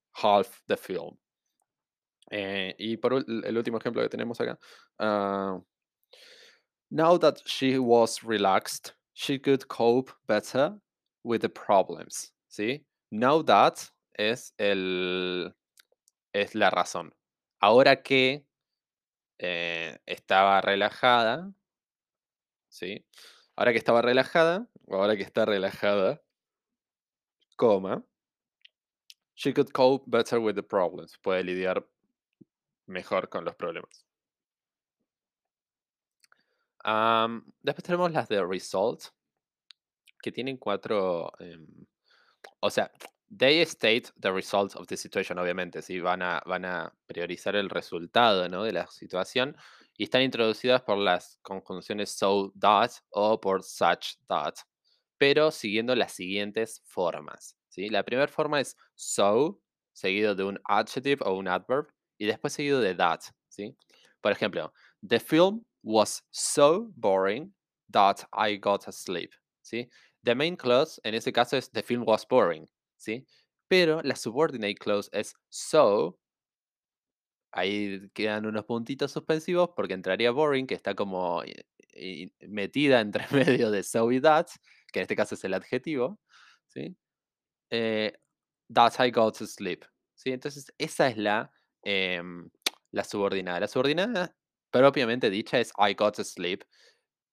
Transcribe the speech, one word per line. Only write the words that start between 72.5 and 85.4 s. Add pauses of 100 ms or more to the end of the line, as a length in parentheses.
¿sí? (440)
Pero
la
subordinate
clause
es (140)
so. (1400)
Ahí
quedan
unos
puntitos
suspensivos
porque
entraría
boring,
que
está
como
i-, (280)
i-, (140)
metida
entre
<laughs>
medio
de
so
y
that, (460)
que
en
este
caso
es